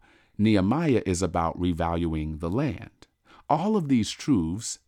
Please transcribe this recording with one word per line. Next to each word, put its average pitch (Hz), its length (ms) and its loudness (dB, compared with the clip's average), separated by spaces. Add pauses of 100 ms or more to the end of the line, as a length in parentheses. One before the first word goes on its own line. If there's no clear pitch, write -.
(360)
Nehemiah 110 720 2
is 90 160 0
about 85 380 -2
revaluing 82 800 -2
the 85 100 -4
land. 120 580 -6 (420)
All 190 260 2
of 170 120 -2
these 123 220 2
truths 95 800 -2